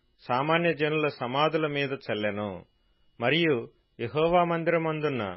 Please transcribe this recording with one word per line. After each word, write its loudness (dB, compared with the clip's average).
సామాన్య 2
జనుల 0
సమాధుల 0
మీద -2
చల్లెను. -4
మరియు 2
యెహోవా 2
మందిరమందున్న 0